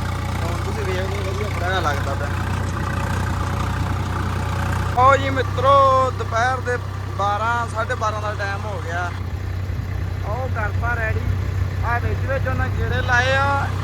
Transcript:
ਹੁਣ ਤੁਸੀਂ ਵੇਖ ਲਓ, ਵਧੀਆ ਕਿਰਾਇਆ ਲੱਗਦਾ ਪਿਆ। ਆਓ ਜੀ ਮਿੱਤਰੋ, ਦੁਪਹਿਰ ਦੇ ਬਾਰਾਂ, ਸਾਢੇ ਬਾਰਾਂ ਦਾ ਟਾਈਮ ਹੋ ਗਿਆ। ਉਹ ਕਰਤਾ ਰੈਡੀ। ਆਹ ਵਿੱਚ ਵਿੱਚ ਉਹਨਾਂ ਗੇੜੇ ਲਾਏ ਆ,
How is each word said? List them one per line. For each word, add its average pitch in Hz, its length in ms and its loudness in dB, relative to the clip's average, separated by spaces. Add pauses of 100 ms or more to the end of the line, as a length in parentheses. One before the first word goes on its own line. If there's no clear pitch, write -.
(440)
ਹੁਣ - 220 0
ਤੁਸੀਂ - 200 -2
ਵੇਖ 185 140 0
ਲਓ, 190 340 -2
ਵਧੀਆ 208 160 -2
ਕਿਰਾਇਆ 185 300 0
ਲੱਗਦਾ 143 340 0
ਪਿਆ। 143 140 -2 (2750)
ਆਓ 269 200 8
ਜੀ 277 120 0
ਮਿੱਤਰੋ, 262 440 2 (440)
ਦੁਪਹਿਰ 247 440 0
ਦੇ 247 160 -2 (400)
ਬਾਰਾਂ, 220 580 0
ਸਾਢੇ 226 200 -2
ਬਾਰਾਂ 214 260 -2
ਦਾ 208 120 -4
ਟਾਈਮ 202 320 -4
ਹੋ 202 200 -4
ਗਿਆ। 175 260 -2 (1160)
ਉਹ 240 280 -2
ਕਰਤਾ 233 400 0
ਰੈਡੀ। 220 260 0 (640)
ਆਹ 240 140 2
ਵਿੱਚ 240 200 0
ਵਿੱਚ 262 280 0
ਉਹਨਾਂ 262 220 0
ਗੇੜੇ 233 320 0
ਲਾਏ 254 340 4
ਆ, 277 320 2 (160)